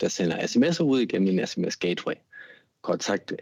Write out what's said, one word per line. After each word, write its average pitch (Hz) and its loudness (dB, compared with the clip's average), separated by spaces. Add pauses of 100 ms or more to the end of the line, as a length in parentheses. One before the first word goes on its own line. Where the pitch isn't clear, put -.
der 98 -2
sender 82 -2
S - -4
M 123 8
S'er 170 2
ud 135 4
igennem - 2
en - 0
S - -10
M 87 -2
S - -6
gateway. - -2 (680)
Kort 87 -2
sagt - -2